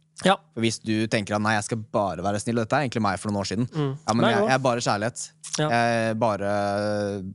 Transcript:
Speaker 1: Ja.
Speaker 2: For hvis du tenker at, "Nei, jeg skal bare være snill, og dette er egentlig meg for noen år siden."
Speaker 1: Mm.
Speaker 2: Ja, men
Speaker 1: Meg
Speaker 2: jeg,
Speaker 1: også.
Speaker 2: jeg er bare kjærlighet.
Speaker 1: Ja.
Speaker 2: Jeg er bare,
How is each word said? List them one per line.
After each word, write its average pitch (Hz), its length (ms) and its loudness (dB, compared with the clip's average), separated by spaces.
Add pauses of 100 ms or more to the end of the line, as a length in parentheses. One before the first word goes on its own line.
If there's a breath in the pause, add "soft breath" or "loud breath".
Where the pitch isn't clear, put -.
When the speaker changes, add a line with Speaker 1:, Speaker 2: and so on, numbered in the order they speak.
(240)
Speaker 1:
Ja. 190 120 4 (180)
Speaker 2:
For 117 80 -6
hvis 113 200 2
du 110 260 0
tenker 104 280 0
at, 107 60 0
"Nei, 107 140 2
jeg 104 100 0
skal 120 120 -4
bare 104 460 -2
være 101 160 0
snill, 117 200 -2
og 113 80 0
dette - 100 -2
er 147 100 0
egentlig 117 140 -2
meg 98 180 2
for 110 100 -6
noen 101 120 0
år 92 40 -4 (100)
siden." 120 140 0
Speaker 1:
Mm. 143 280 -2 (100)
Speaker 2:
Ja, 107 60 2
men 120 100 2
Speaker 1:
Meg 214 120 4
Speaker 2:
jeg, 202 60 2
Speaker 1:
også. 208 60 2
Speaker 2:
jeg 131 60 2
er 131 60 4
bare 127 180 2
kjærlighet. 113 540 -2 (280)
Speaker 1:
Ja. 151 100 0
Speaker 2:
Jeg 117 420 2
er - 40 -2
bare, 101 1080 0 (120)